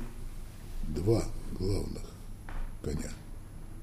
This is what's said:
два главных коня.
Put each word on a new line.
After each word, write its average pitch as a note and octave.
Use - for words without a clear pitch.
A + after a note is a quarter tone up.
два G2+
главных F#2
коня. D2+